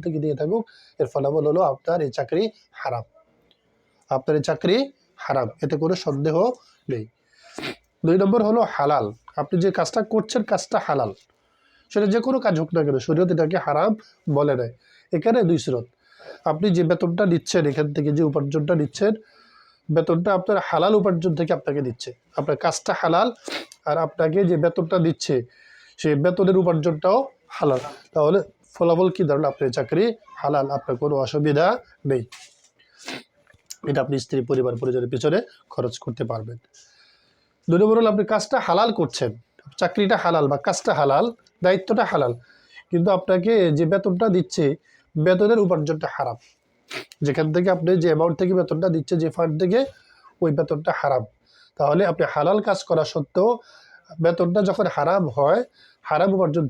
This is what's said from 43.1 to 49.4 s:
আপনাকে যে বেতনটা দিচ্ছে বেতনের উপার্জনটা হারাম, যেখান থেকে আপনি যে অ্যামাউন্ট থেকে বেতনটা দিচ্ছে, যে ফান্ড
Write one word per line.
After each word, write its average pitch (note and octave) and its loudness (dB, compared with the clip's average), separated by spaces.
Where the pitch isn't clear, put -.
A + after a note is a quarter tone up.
আপনাকে F#3 0
যে E3 2
বেতনটা F#3+ 0
দিচ্ছে F3+ 0
বেতনের F#3 4
উপার্জনটা D#3 -2
হারাম, B2 -6
যেখান D3 0
থেকে F3+ 0
আপনি D#3+ -2
যে F3 2
অ্যামাউন্ট D#3+ 2
থেকে F#3 0
বেতনটা E3+ 0
দিচ্ছে, D#3+ -4
যে D#3+ 0
ফান্ড E3 0